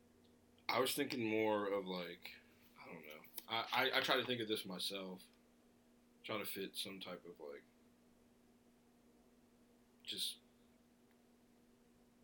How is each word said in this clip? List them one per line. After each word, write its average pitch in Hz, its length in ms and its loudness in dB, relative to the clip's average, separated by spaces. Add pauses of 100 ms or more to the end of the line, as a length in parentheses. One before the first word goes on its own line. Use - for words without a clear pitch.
(680)
I 117 120 4
was 135 140 4
thinking 127 320 0
more 107 420 4
of, 98 200 2
like, 90 440 -6 (480)
I - 60 -18
don't 82 160 -12
know. 76 200 -14 (280)
I, 113 140 2 (100)
I, 131 240 4
I 127 40 4
try 135 160 4
to 120 80 4
think 120 160 0
of 104 60 -2
this 107 180 0
myself. 92 540 -6 (1120)
Gotta 104 160 -2
fit 95 280 -4
some 98 260 -6
type - 260 -8
of, 85 140 -14
like, 71 240 -12 (2500)
just - 300 -4 (1900)